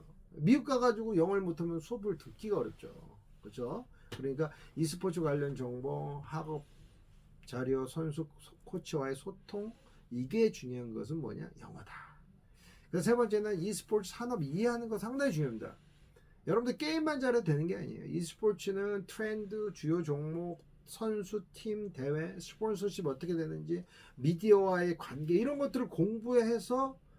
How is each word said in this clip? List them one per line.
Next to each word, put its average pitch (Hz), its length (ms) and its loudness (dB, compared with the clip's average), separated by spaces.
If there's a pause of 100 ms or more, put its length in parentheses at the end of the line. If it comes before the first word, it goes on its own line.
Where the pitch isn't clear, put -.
(320)
미국 220 340 4
가가지고 226 500 2
영어를 190 260 4
못하면 170 380 -2
수업을 202 380 -4
듣기가 202 400 -6
어렵죠. - 600 -8 (240)
그렇죠? 127 440 -8 (320)
그러니까 139 340 -2 (240)
e스포츠 170 460 0
관련 143 340 0
정보, 139 680 -4
학업 156 420 -6 (800)
자료, 131 420 0
선수, 156 400 -4 (120)
소-, - 240 -20
코치와의 139 520 -4
소통, 208 580 -10 (360)
이게 135 420 2
중요한 123 420 -8
것은 110 260 -6
뭐냐? 107 300 -8 (100)
영어다. - 340 -16 (960)
그래서 170 200 2
세 240 60 6
번째는 214 440 2
e스포츠 202 520 0
산업 240 320 -4
이해하는 226 460 0
거 214 80 0
상당히 254 340 0
중요합니다. 120 460 -2 (680)
여러분들 240 320 2
게임만 311 420 0
잘해도 240 240 2
되는 156 240 2
게 190 100 -2
아니에요. - 280 -10
e스포츠는 196 1040 -2
트렌드, 214 640 -4
주요 165 300 0
종목, 160 600 -4 (220)
선수, 214 580 -4 (100)
팀, 208 400 -6
대회, 156 460 -2
스폰서십 196 680 -2
어떻게 170 280 -2
되는지, 160 500 -2 (300)
미디어와의 180 840 6
관계, 151 380 0
이런 277 220 4
것들을 254 320 0
공부해서 233 1120 2 (200)